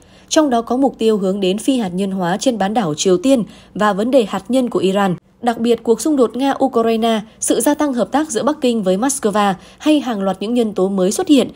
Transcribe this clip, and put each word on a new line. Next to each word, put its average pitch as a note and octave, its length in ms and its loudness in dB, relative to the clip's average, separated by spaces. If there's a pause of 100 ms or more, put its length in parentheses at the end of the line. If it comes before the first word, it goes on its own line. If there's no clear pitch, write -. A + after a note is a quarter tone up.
(300)
Trong D#4 200 2
đó A#3 120 0
có A#3+ 160 -4
mục C4+ 200 0
tiêu A3 200 2
hướng G3 220 -2
đến F#3+ 180 0
phi C4 200 0
hạt G#3+ 120 -2
nhân F#3+ 220 -4
hóa F#3 260 -2
trên A#3 200 -2
bán F#3+ 160 -2
đảo G3 200 -2
Triều F3+ 240 2
Tiên B3+ 260 2 (320)
và G#3 180 0
vấn A3 180 -2
đề B3 140 4
hạt G3 240 -6
nhân B3 200 0
của G3 100 -2
Iran. F#3+ 360 0 (260)
Đặc A#3 180 -2
biệt, A#3 240 0
cuộc A3+ 180 2
xung D#4 140 0
đột A#3+ 180 2
Nga-Ukraine, A3+ 840 0 (200)
sự - 220 0
gia D4 120 2
tăng C#4+ 200 -2
hợp A#3 180 -2
tác D4+ 200 -2
giữa - 120 -2
Bắc D4+ 180 -2
Kinh A#3 220 0
với F#3 140 2
Moscow G#3 560 0 (240)
hay D4+ 220 2
hàng A3+ 220 -4
loạt F#3+ 180 -2
những G#3+ 140 -4
nhân A3+ 200 0
tố F#3+ 160 0
mới F#3+ 220 0
xuất F#4 160 -4
hiện C4+ 280 4